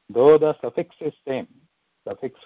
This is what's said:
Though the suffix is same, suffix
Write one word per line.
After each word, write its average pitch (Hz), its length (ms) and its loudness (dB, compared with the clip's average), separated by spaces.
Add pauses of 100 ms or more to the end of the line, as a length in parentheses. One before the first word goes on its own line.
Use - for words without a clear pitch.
(100)
Though 139 280 4
the 151 220 0
suffix - 400 -8
is 151 120 -8 (140)
same, 131 220 -8 (580)
suffix 113 400 -12